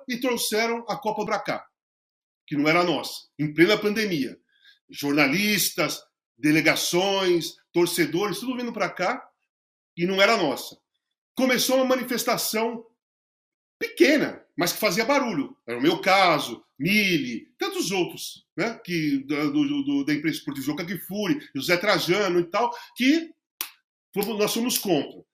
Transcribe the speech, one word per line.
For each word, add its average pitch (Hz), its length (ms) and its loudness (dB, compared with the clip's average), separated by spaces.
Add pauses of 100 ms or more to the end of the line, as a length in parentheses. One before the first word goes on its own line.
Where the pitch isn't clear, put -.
e 240 100 -4
trouxeram 233 680 -2
a 202 80 -4
Copa 208 300 -4
pra 208 140 -2
cá, - 260 -6 (800)
que 147 100 -8
não 147 140 2
era 175 140 4
nossa, 143 440 -4 (120)
em 151 120 -2
plena 185 260 6
pandemia. 202 600 -2 (520)
Jornalistas, 151 1120 0 (360)
delegações, 170 1160 0 (180)
torcedores, 170 680 0
tudo 240 160 -6
vindo 240 160 -6
pra 185 180 -2
cá, 208 380 -4 (720)
e 170 80 0
não 190 160 0
era 220 160 6
nossa. 139 400 -2 (580)
Começou 254 420 2
uma 262 80 4
manifestação 233 1000 -2 (960)
pequena, 285 640 2 (100)
mas 175 160 0
que - 80 -10
fazia 208 240 0
barulho. 233 540 0 (100)
Era 120 120 -6
o - 20 -4
meu 165 180 2
caso, 170 640 2 (140)
Mili, 165 720 2 (100)
tantos 359 340 -4
outros, - 540 -4 (100)
né, 226 300 -4
que, 147 400 -2
da, 147 200 -2
do, 143 380 0
do, 143 220 0
da 147 80 0
imprensa 151 240 -2
esportiva, 135 280 -8
João 151 120 -2
Kifuri, 185 600 -4 (160)
José 135 220 0
Trajano 185 600 2
e 170 60 2
tal, 233 260 0 (240)
que 302 360 2 (840)
fomos, 202 240 -2
nós 202 160 0
fomos 233 240 -2
contra. - 460 -2 (100)